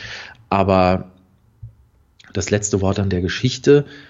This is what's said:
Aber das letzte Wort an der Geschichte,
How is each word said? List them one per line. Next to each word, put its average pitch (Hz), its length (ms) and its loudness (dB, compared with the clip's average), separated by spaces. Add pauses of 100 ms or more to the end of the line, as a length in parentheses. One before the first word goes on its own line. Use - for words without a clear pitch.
(500)
Aber 95 600 2 (1200)
das - 180 -4
letzte 101 300 -2
Wort 95 180 -2
an 98 120 -2
der 90 100 -2
Geschichte, 131 640 2 (260)